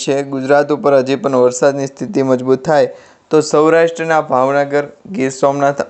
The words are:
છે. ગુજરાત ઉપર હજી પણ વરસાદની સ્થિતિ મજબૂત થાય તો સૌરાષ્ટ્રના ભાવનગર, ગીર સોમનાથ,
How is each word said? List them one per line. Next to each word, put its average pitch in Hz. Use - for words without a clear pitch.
છે. 139
ગુજરાત 143
ઉપર 139
હજી 131
પણ 127
વરસાદની 139
સ્થિતિ 135
મજબૂત 127
થાય 143
તો 156
સૌરાષ્ટ્રના 160
ભાવનગર, 139
ગીર 131
સોમનાથ, 139